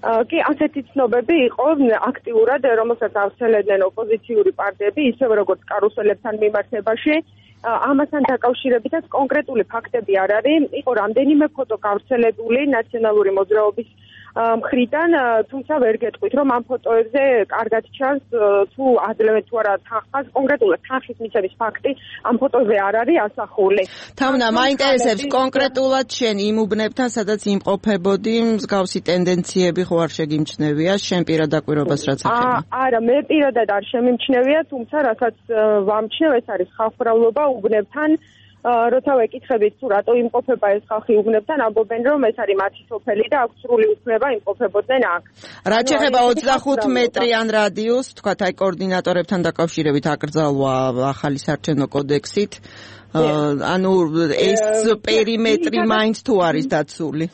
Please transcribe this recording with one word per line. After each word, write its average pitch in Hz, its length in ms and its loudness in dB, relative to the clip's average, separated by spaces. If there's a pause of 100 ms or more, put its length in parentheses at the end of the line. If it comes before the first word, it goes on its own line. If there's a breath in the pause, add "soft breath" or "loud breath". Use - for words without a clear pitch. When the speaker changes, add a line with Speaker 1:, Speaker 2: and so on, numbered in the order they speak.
Speaker 1:
აა, 226 200 0
კი, 320 160 -4
ასეთი 294 440 -2
ცნობები 247 580 0
იყო 247 260 0 (320)
აქტიურად, 240 680 0
რომელსაც 226 440 0
ავრცელებდნენ 202 720 0
ოპოზიციური 220 680 0
პარტიები, 202 560 -4
ისევე 233 280 0
როგორც 190 280 0
კარუსელებთან 208 720 -2
მიმართებაში. 214 800 -2 (440 soft breath)
აა, 226 220 -4
ამასთან 285 420 0
დაკავშირებითაც 247 840 0
კონკრეტული 269 580 -2
ფაქტები 226 520 -4
არ 190 180 0
არის. 277 380 2
იყო - 200 -4
რამდენიმე 254 560 2
ფოტო 262 300 -4
გავრცელებული 226 880 0
ნაციონალური 226 680 2
მოძრაობის, 208 580 0 (400 loud breath)
აა, 226 260 0
მხრიდან, 247 560 0
აა, 240 320 2
თუმცა 269 320 -6
ვერ 240 220 2
გეტყვით, 208 360 -4
რომ 277 160 2
ამ 240 160 0
ფოტოებზე 233 580 0 (200)
კარგად 220 440 -4
ჩანს, 269 420 -4
აა, 202 360 2
თუ 254 180 -10 (160)
აძლევენ 214 460 0
თუ - 100 -14
არა 214 240 0
თანხას. 233 480 -6
კონკრეტულად 247 540 0
თანხის 254 360 -8
მიცემის 208 360 -4
ფაქტი 226 380 -4 (280 loud breath)
ამ 240 180 -2
ფოტოზე 254 380 2
არ 196 200 0
არის 277 240 2
ასახული. 208 640 0 (280 loud breath)
Speaker 2:
თამნა, 262 320 0
Speaker 1:
ამ 226 100 0
Speaker 2:
მაინტერესებს 262 680 0
Speaker 1:
ხალხები 285 80 -6
Speaker 2:
კონკრეტულად 262 800 0
შენ 220 300 -2
იმ 208 180 0
უბნებთან, 220 520 -2
სადაც 214 340 -4
იმყოფებოდი, 196 920 0 (140)
მსგავსი 196 520 -2
ტენდენციები 180 840 0
ხო 175 140 -2
არ 165 140 0
შეგიმჩნევია? 151 840 -2
შენ 185 280 -2
პირად 156 260 0
დაკვირვებას 147 540 -2
რაც 135 160 -2
Speaker 1:
ა-, - 60 -8
Speaker 2:
ეხება? 240 320 0 (140)
Speaker 1:
არა, 247 280 0
მე 233 220 2
პირადად 269 480 0
არ 202 160 0
შემიმჩნევია, 247 800 0
თუმცა 262 360 -8
რასაც, 233 440 0
აა, 214 380 2
ვამჩნევ, 220 520 0
ეს 240 140 0
არის 185 240 -4
ხალხმრავლობა 226 760 0
უბნებთან. 220 640 0 (480 soft breath)
აა, 233 260 2
როცა 254 280 2
ვეკითხებით, 233 640 0
თუ - 120 -12
რატო 202 280 2
იმყოფება 240 540 0
ეს 202 160 0
ხალხი 220 280 -2
უბნებთან, 214 460 2
ამბობენ, 226 420 0
რომ 277 200 2
ეს 226 180 0
არის 202 180 0
მათი 196 260 -4
სოფელი 214 440 -4
და 302 120 0
აქვს 233 180 -2
სრული 233 320 2
უფლება 226 400 0
იმყოფებოდნენ 208 720 -2
აქ. 175 200 -2 (380 loud breath)
Speaker 2:
რაც 220 220 0
Speaker 1:
ანუ 254 60 -2
Speaker 2:
შეეხება 277 300 2
Speaker 1:
არის 247 100 4
Speaker 2:
ოცდახუთ 254 500 0
Speaker 1:
ხალხმრავლობა. 247 140 0
Speaker 2:
მეტრიან 233 560 0
რადიუსს, 214 680 0
თქვათ, 190 240 -4
აი, 185 140 0
კოორდინატორებთან 180 880 -2
დაკავშირებით 160 680 0
აკრძალვა 147 640 0 (300)
ახალი 139 360 -4
საარჩევნო 143 480 -2
კოდექსით. 143 640 -2
Speaker 1:
კი. - 80 -20 (480 loud breath)
Speaker 2:
აა, 151 420 0 (140)
ანუ 185 260 0 (380)
ეს 208 340 0 (180)
Speaker 1:
ე, 220 160 2
Speaker 2:
პერიმეტრი 226 800 0
Speaker 1:
კი, 233 60 0
Speaker 2:
მაინც 214 360 0
თუ - 180 -2
არის 156 280 0
დაცული? 151 680 -4